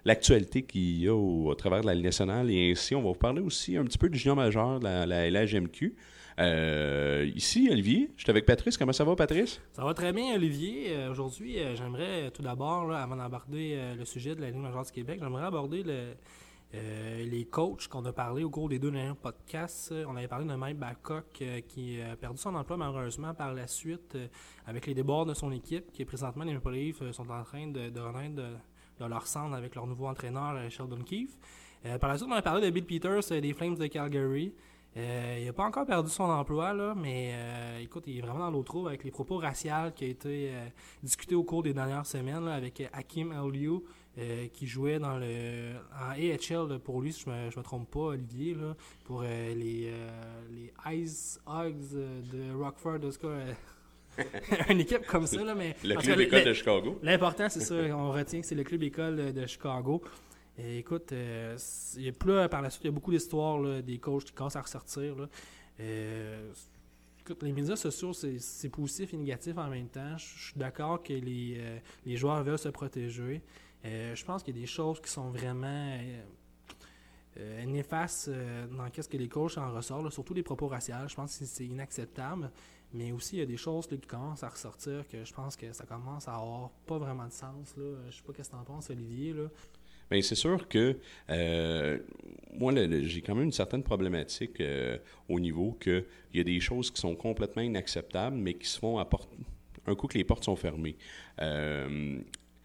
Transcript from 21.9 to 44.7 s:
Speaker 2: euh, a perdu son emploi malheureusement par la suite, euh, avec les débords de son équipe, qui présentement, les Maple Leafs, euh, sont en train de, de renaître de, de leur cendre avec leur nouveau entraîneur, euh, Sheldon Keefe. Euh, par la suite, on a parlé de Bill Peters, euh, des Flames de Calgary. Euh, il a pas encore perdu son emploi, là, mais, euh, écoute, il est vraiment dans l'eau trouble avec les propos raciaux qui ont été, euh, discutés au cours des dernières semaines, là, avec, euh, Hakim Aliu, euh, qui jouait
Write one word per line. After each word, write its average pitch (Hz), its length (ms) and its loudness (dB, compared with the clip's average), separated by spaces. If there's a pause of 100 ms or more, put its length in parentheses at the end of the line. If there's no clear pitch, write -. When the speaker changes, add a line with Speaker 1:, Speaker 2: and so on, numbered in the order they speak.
Speaker 2:
euh, 117 120 -6
a - 40 -10
perdu 123 200 -8
son 190 160 -4
emploi 170 220 -2
malheureusement 139 580 -4
par 143 200 -4
la 127 140 -6
suite, - 480 -6
euh, 123 120 -6 (400)
avec 113 180 -6
les 139 80 -2
débords 139 320 4
de 156 80 -2
son 143 180 -2
équipe, 165 420 -6
qui 135 100 -6
présentement, 131 400 -6
les 165 100 -2
Maple 131 180 -2
Leafs, 147 300 -2
euh, 123 120 -6
sont 120 160 -10
en 120 140 -6
train 147 240 -10
de, 127 220 -6
de 117 120 -8
renaître 131 340 -6
de, 127 140 -6 (500)
de 120 60 -6
leur 113 220 -4
cendre 147 280 -4
avec 120 200 -8
leur 120 120 -6
nouveau 127 200 -4
entraîneur, 135 500 -4
euh, 120 120 -4
Sheldon 123 340 -8
Keefe. 233 340 -6 (480)
Euh, 123 120 -2
par 139 120 4
la 143 80 2
suite, 240 120 -4
on 247 60 2
a 208 60 4
parlé 190 280 4
de - 0 -
Bill 175 160 2
Peters, 185 460 2
euh, 160 80 2
des 143 140 0
Flames 170 220 0
de 160 120 0
Calgary. 143 640 0 (440)
Euh, 120 420 -2
il 120 80 -4
a 123 60 -4
pas 190 120 0
encore 277 200 0
perdu 170 240 4
son 190 140 0
emploi, 160 500 2
là, 202 240 0
mais, 127 360 -2
euh, 120 460 -6
écoute, 120 280 -10
il 131 100 -6
est 120 40 -6
vraiment 120 180 -4
dans 175 120 -2
l'eau 139 120 0
trouble 170 260 -4
avec 139 140 -6
les 135 80 -6
propos 185 260 -4
raciaux 156 580 -2
qui 139 100 -6
ont - 20 -2
été, 143 420 -4
euh, 123 160 -8 (380)
discutés 139 320 0
au 170 80 6
cours 165 180 0
des 151 120 2
dernières 139 320 0
semaines, 143 380 -4
là, 165 120 -2
avec, 127 260 -6
euh, 131 120 -6
Hakim 160 380 -4
Aliu, 143 500 0 (360)
euh, 117 300 -4
qui - 180 -10
jouait 135 320 0